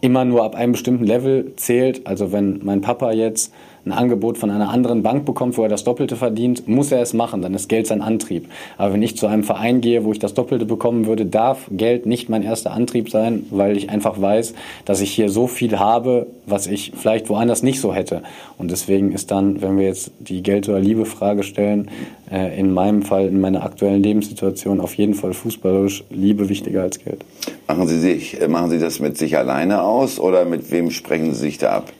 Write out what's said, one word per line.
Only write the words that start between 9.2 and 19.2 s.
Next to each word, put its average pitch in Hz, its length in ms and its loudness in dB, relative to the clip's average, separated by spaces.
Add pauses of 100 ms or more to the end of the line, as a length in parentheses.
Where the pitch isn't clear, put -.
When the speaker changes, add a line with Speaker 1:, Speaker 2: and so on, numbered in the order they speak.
Speaker 1:
einem 107 180 2
Verein 117 360 2
gehe, 117 240 2
wo 107 80 0
ich 104 60 -2
das 104 160 -4
Doppelte 120 320 0
bekommen 117 400 0
würde, 110 180 0
darf 110 460 0
Geld 113 340 0
nicht 117 240 -2
mein 110 140 0
erster 110 300 -4
Antrieb 120 360 -2
sein, 110 420 0
weil 101 280 2
ich 101 100 -2
einfach 107 320 -2
weiß, 107 320 2 (320)
dass 95 160 0
ich 98 120 0
hier 107 180 2
so 110 160 2
viel 117 320 -2
habe, 120 480 2 (180)
was 101 220 -2
ich 101 300 -6
vielleicht 110 340 0
woanders 113 320 0
nicht 135 180 0
so 92 140 -2
hätte. 90 280 -4 (360)
Und 87 120 -6
deswegen 98 420 0
ist - 180 -6